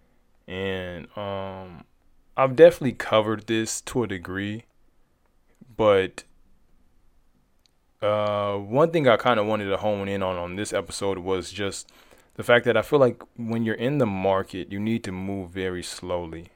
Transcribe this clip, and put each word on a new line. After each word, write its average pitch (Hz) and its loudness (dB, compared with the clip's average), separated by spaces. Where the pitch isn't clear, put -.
and, 92 -6
um, 95 -10
I've 131 0
definitely 156 8
covered 107 0
this 110 -2
to - -4
a 104 -4
degree, 98 -8
but, 98 4
uh, 104 0
one 120 0
thing 156 2
I 113 8
kinda 110 2
wanted 107 0
to 95 0
hone 98 -2
in 98 -2
on, 92 -2
on 87 -6
this 104 -6
episode 98 -2
was 92 -2
just 95 -6
the 110 -10
fact 120 6
that 117 2
I 107 2
feel 143 2
like 123 4
when 113 -4
you're 110 0
in 139 0
the 123 4
market, 95 0
you 101 -8
need 113 -2
to 95 -8
move 95 -8
very 92 -6
slowly. 87 -8